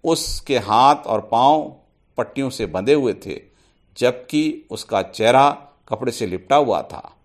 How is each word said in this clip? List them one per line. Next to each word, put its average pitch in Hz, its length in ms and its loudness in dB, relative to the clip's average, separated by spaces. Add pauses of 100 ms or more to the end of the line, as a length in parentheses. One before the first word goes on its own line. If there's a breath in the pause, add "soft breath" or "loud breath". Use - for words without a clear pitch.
उसके 160 540 -2
हाथ 117 380 4
और 110 240 -4
पांव 139 560 0 (400)
पट्टियों 127 340 -6
से 107 160 -6
बंधे 95 280 0
हुए 127 200 0
थे, - 260 -12 (580)
जबकि 151 720 -2
उसका 104 320 -4
चेहरा 127 680 2 (200)
कपड़े 120 240 -4
से 113 140 -6
लिपटा 92 300 -2
हुआ 110 260 2
था। - 420 -18